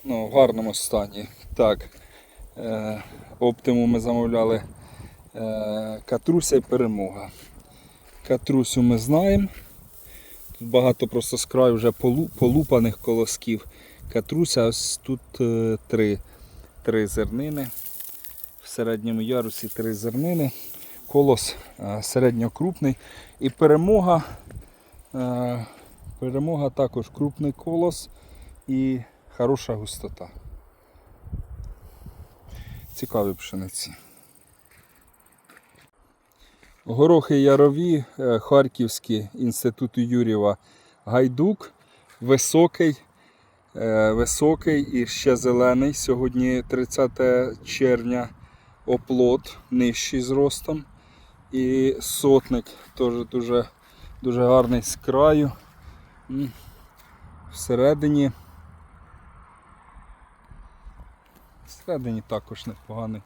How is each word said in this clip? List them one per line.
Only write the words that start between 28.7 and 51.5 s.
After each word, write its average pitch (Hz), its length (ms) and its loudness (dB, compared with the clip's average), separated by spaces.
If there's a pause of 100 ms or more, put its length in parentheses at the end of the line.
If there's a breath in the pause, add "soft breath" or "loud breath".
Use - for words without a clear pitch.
хороша 123 380 -2
густота. 104 520 -12 (2750 loud breath)
Цікаві 101 400 -4
пшениці. - 600 -12 (3000 soft breath)
Горохи 147 540 6
ярові, 143 640 6 (160)
е, 120 200 2
харківські, 117 920 0
Інституту 120 680 -2
Юрєва 110 560 2 (480 soft breath)
Гайдук. 131 680 0 (500 soft breath)
Високий, 156 760 4 (800 soft breath)
е, 110 360 2
високий 147 720 0
і 123 240 -2
ще - 280 2
зелений. 123 580 2
Сьогодні 127 760 -2
тридцяте 127 840 0 (120)
червня, 123 640 0 (560 soft breath)
оплот 123 720 0 (140)
нижчий 127 500 0
зростом. 139 640 -2 (640 soft breath)